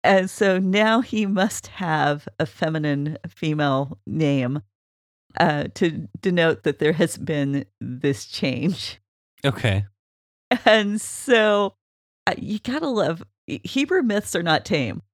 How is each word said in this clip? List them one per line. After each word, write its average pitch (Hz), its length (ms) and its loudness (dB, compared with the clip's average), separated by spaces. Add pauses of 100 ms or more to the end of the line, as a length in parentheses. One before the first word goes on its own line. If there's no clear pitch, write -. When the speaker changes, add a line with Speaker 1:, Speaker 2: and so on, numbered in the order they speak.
Speaker 1:
And 190 280 4
so 190 280 2
now 214 440 2
he 214 240 -2
must 196 420 0
have 151 580 -2 (120)
a 160 80 0
feminine 151 720 -2 (100)
female 143 760 -2
name, 139 560 0 (760)
uh, 151 260 2 (100)
to 165 340 -2 (120)
denote 170 420 2
that 147 160 -2
there 151 160 2
has 160 240 0
been 139 460 -2 (160)
this 127 460 -4
change. - 720 -4 (460)
Speaker 2:
Okay. 101 400 0 (800)
Speaker 1:
And 214 360 4
so, 208 760 2 (520)
uh, 190 120 0
you 214 200 -6
gotta 302 300 -4
love, 165 340 0 (240)
He-, - 160 -8
Hebrew 294 400 0
myths 208 320 0
are 175 80 0
not 160 220 0
tame. 131 380 -2 (120)